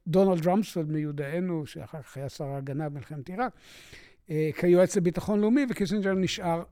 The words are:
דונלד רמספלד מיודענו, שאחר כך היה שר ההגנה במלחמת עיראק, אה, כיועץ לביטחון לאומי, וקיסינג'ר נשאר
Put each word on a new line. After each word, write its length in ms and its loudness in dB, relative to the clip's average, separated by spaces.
דונלד 400 4
רמספלד 440 2
מיודענו, 760 -4
שאחר 360 -12
כך 140 -20
היה 120 -8
שר 160 -10
ההגנה 440 -6
במלחמת 400 -10
עיראק, 240 -4
אה, 200 0
כיועץ 360 6
לביטחון 440 0
לאומי, 300 4
וקיסינג'ר 440 0
נשאר 580 0